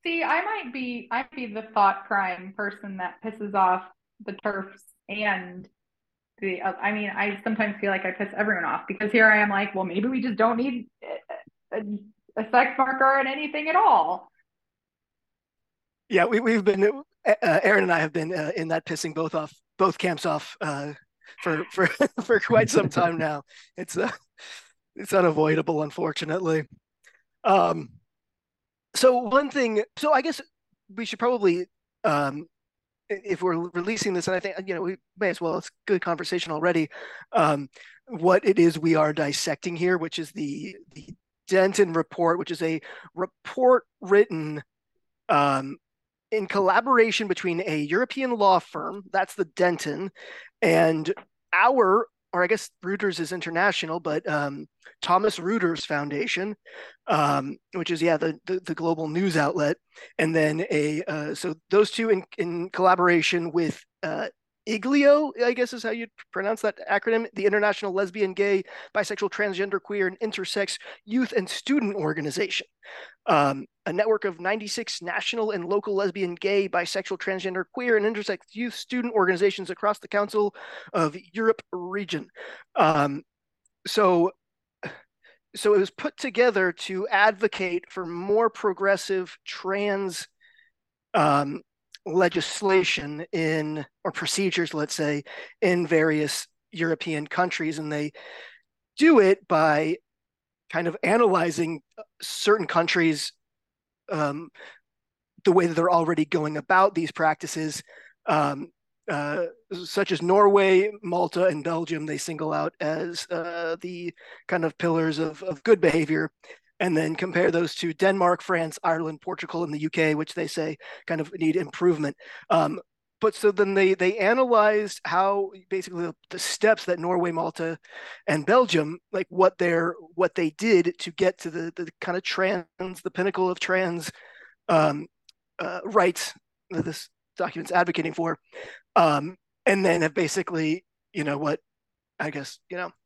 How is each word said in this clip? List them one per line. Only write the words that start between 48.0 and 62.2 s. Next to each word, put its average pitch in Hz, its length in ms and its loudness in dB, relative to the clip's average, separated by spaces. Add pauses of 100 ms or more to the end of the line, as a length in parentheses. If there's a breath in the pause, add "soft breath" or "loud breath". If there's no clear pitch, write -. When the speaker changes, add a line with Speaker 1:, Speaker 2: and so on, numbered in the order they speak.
Speaker 2:
law 202 260 4
firm, 170 540 -8
that's 190 240 -2
the 190 80 -2
Denton, 170 640 -2 (500 loud breath)
and 165 540 2 (380)
our, 214 560 4 (240)
or 175 100 0
I 180 60 0
guess 214 200 -2 (160)
Reuters 190 360 -2
is 160 100 -4
international, 165 680 -2
but, 156 280 -4
um, 147 380 -4 (340 loud breath)
Thomas 196 380 2
Reuters 180 480 -2
Foundation, 151 720 -4 (500 loud breath)
um, 143 500 0 (160)
which 175 200 -6
is, 165 100 -2
yeah, 165 140 4
the, 156 300 -2
the, 185 120 -4
the 170 160 -8
global 165 320 -2
news 165 300 -2
outlet. 151 400 0 (420 loud breath)
And 160 160 0
then 156 380 2
a, 151 320 -2
uh, 151 320 -6
so 156 180 -6 (160)
those 202 220 4
two 226 180 -2
in, 190 140 2 (120)